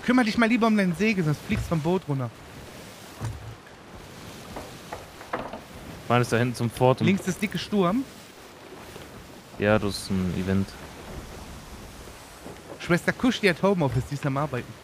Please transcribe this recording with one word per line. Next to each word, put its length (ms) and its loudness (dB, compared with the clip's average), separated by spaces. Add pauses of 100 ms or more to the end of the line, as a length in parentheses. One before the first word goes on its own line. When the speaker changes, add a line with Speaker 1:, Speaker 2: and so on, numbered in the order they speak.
Speaker 1:
Kümmer 180 6
dich 140 2
mal 100 6
lieber 200 6
um 100 6
deinen 180 4
Segel, 280 4
sonst 220 2
fliegst 200 0
du 40 -8
vom 120 2
Boot 260 2
runter. 220 0 (3750)
Speaker 2:
Mann, 140 6
ist 100 2
da 60 4
hinten 180 2
zum 140 0
Fort 320 6
und 60 6
Speaker 1:
Links 180 4
das 140 -2
dicke 180 -2
Sturm. 460 2 (1500)
Speaker 2:
Ja, 220 6
das 180 0
ist 140 -10
ein 260 2
Event. 300 2 (2000)
Speaker 1:
Schwester 340 2
Kusch, 260 2
die 100 4
hat 140 0
Homeoffice, 480 4
die 40 -2
ist 100 -6
am 120 2
Arbeiten. 340 -2 (120)